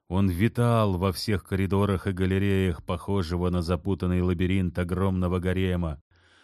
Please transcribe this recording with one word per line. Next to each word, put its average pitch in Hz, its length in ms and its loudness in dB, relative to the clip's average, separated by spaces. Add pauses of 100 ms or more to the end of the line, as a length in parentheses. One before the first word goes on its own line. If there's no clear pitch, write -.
Он 98 200 2
витал 107 720 2
во 92 140 2
всех 98 320 -2
коридорах 98 640 0
и - 20 0
галереях, 95 760 0
похожего 90 640 -2
на 90 140 0
запутанный 90 600 0
лабиринт 90 540 0
огромного 92 640 0
гарема, 90 640 -2 (420)